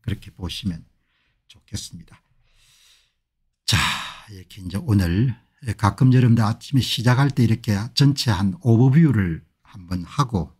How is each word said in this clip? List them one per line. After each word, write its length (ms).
그렇게 320
보시면 520
좋겠습니다. 720
자, 140
이렇게 320
이제 200
오늘, 540
예, 40
가끔 400
여러분들 300
아침에 380
시작할 500
때 140
이렇게 340
전체 380
한 280
오버뷰를 840
한번 420
하고 560